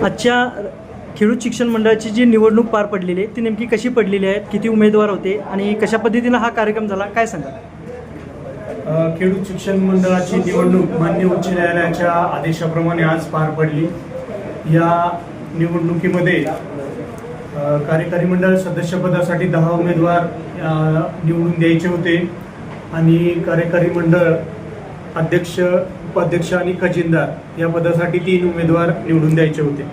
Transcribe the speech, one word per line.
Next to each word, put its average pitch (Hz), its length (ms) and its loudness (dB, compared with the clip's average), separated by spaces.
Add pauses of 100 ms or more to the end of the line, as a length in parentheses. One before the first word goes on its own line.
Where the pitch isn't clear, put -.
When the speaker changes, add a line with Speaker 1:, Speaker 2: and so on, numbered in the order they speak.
Speaker 1:
आजच्या 240 600 0 (520)
खेडूत 214 240 4
शिक्षण 247 240 -2
मंडळाची 220 440 2
जी 226 140 4
निवडणूक 220 420 6
पार 208 200 0
पडलेली 180 380 -2
आहे, 214 120 -8
ती 247 40 -4
नेमकी 226 260 -2
कशी 226 220 0
पडलेली 202 380 0
आहे, 196 140 0 (120)
किती 208 160 -2
उमेदवार 214 420 4
होते 190 280 -2
आणि 202 360 -2
कशा 214 220 0
पद्धतीनं 240 420 2
हा 220 100 0
कार्यक्रम 220 380 -2
झाला, 196 180 -2
काय 220 220 0
सांगाल? 147 240 -8 (1400)
Speaker 2:
अ, 165 300 0
खेडूत 190 280 0
शिक्षण 190 300 -4
मंडळाची 185 600 2
निवडणूक 180 480 4 (160)
माननीय 175 260 2
उच्च 180 220 0
न्यायालयाच्या 175 640 2
आदेशाप्रमाणे 165 880 0
आज 160 220 2
पार 156 260 -2
पडली. 151 340 0 (920)
या 170 440 2 (400)
निवडणुकीमध्ये, 170 840 0 (1120)
अ, 147 200 0
कार्यकारी 170 500 0
मंडळ 185 300 4
सदस्यपदासाठी 175 920 0
दहा 165 220 2
उमेदवार, 170 480 2 (440)
अ, 156 380 0 (240)
निवडून 170 340 2
द्यायचे 165 300 2
होते 175 420 0 (640)
आणि 165 360 4 (180)
कार्यकारी 170 440 2
मंडळ 165 440 4 (840)
अध्यक्ष, 165 440 -2 (440)
उपाध्यक्ष 170 480 -2
आणि 180 280 0
खजिनदार 165 800 -2
या 165 80 0
पदासाठी 170 500 0
तीन 180 340 2
उमेदवार 170 360 2
निवडून 160 460 2
द्यायचे 156 280 2
होते. 143 200 -2 (100)